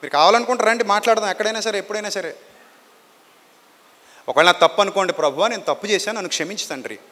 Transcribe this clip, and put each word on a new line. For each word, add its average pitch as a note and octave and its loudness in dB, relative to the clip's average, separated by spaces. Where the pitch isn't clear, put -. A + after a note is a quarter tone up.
మీరు D3 -10
కావాలనుకుంటే A3+ 4
రండి, A3+ 2
మాట్లాడదాం G#3+ 0
ఎక్కడైనా A3 -4
సరే, G#3 -4
ఎప్పుడైనా G#3 -8
సరే. F#3 -8
ఒకవేళ C#3 4
నా F3 6
తప్పు F3 4
అనుకోండి, F#3+ 0
"ప్రభువా, D#3 0
నేను A3+ -6
తప్పు D#3+ -4
చేశాను, G3+ -2
నన్ను F3+ -6
క్షమించు F3 -8
తండ్రి A2+ -12